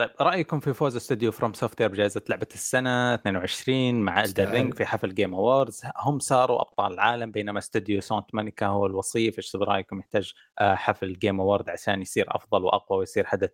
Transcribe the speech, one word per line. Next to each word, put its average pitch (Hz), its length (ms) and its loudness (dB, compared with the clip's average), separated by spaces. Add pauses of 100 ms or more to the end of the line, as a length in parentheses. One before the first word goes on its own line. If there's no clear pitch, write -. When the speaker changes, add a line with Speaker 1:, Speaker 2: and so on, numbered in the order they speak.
Speaker 1:
طيب، 117 100 -2 (100)
رأيكم 165 400 0
في 139 140 -2
فوز 135 220 0
استوديو 113 360 0
فروم 113 200 -2
سوفتوير 113 380 0
بجائزة 101 380 0
لعبة 92 260 -2
السنة 123 600 0
اثنين 101 220 -2
وعشرين 123 640 0
مع 95 200 2
إلدن 107 80 2
Speaker 2:
يستاهل. 95 220 0
Speaker 1:
رينج 123 240 0
في 110 100 -2
حفل 101 300 -4
جيم 95 200 0
أووردز؟ 120 480 2 (140)
هم 139 220 0
صاروا 127 420 2
أبطال 101 320 -2
العالم 113 380 0
بينما 104 280 -4
استوديو 101 420 -2
سونت 104 340 -4
مونيكا 107 320 -2
هو 101 200 2
الوصيف. 98 520 0
إيش - 180 -8
رأيكم؟ 98 420 0
يحتاج، 95 340 -2 (260)
آه، 101 160 6
حفل 95 440 -2
جيم 98 220 0
أوورد 98 300 2
عشان 95 320 -2
يصير 98 260 -2
أفضل - 360 0
وأقوى 98 340 2
ويصير 95 280 0
حدث 95 280 -2